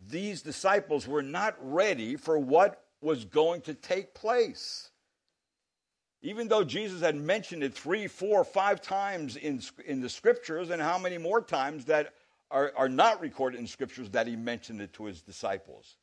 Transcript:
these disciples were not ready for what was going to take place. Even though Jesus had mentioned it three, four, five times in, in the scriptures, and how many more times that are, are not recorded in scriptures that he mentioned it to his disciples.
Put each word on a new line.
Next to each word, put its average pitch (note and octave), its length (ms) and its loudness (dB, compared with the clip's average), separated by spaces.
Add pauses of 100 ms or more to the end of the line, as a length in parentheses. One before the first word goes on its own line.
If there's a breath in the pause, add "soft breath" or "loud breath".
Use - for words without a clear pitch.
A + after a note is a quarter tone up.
these F#3 360 -8
disciples D#3 640 0
were C#3+ 160 -2
not F3+ 360 -2
ready C#3+ 560 0
for D#3 220 0
what D#3 460 4 (180)
was C#3+ 240 -2
going E3 360 2
to D#3 120 -8
take F#3+ 400 -4
place. - 760 -2 (1300)
Even G#3+ 220 -6
though G#3+ 160 6
Jesus F3+ 380 -4
had D#3+ 160 2
mentioned E3 460 -2
it C3 100 -2
three, G3 340 -4
four, G3 380 2
five G3 360 2
times F#3+ 540 -4
in, C#3+ 260 -4 (240)
in C3+ 140 -4
the B2 80 -4
scriptures, E3+ 640 0
and E3+ 120 -4
how E3+ 160 2
many F3+ 200 -4
more F#3+ 240 2
times D3 440 -2
that D3+ 280 2 (360 soft breath)
are, C#3+ 280 2
are C3 100 4
not F3+ 320 6
recorded C3 400 -4
in A#2 80 -8
scriptures B2 440 -10
that A#2 140 2
he A#2 120 -4
mentioned A2+ 420 -8
it G2 140 -10
to G#2+ 100 -14
his F#2+ 180 -10
disciples. F#2+ 800 -8